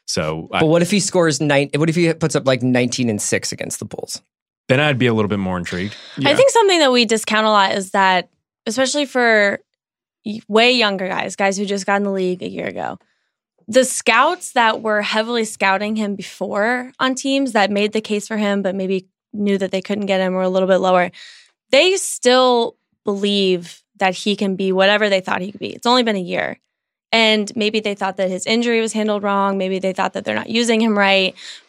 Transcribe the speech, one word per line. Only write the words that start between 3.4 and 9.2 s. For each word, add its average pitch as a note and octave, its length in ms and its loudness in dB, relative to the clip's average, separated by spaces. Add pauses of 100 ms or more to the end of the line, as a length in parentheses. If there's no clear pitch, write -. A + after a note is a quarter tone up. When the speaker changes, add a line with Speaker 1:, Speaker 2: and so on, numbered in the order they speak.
Speaker 2:
against - 260 -10
the - 60 -10
Bulls? - 380 -12 (460)
Speaker 1:
Then C3 120 2
I'd D3 180 2
be B2 80 2
a A#2 80 2
little G#2+ 140 0
bit G2+ 100 -2
more F#2 200 -4
intrigued. F2+ 360 -6 (240)
Speaker 3:
I D3 120 2
Speaker 4:
Yeah. D4+ 60 2
Speaker 3:
think C5+ 140 6
something G4+ 280 4
that C#4+ 140 4
we A#3+ 120 4
discount G#3+ 420 0
a G#3+ 40 2
lot G3+ 220 4
is F#3+ 180 -4
that, F#3+ 400 2 (360)
especially C4 400 -2
for A3 540 2 (640)